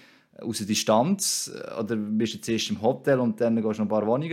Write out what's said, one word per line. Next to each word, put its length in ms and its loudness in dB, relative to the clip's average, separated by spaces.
aus 180 -6
der 80 -6
Distanz, 840 2
oder 180 -2
bist 360 0
du 60 -10
jetzt 100 -10
erst 220 0
im 120 -6
Hotel 380 2
und 200 0
dann 160 2
gehst 100 0
du 20 0
noch 120 -2
ein 80 -2
paar 180 0
Wohnungen 260 0